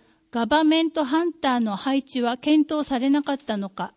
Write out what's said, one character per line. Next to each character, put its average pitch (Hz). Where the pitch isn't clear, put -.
ガ 233
バ 302
メ 311
ン 320
ト 311
ハ 320
ン 339
タ 262
ー -
の 208
配 269
置 262
は 240
検 302
討 302
さ 269
れ 262
な 285
か 285
っ 269
た 220
の 202
か。 -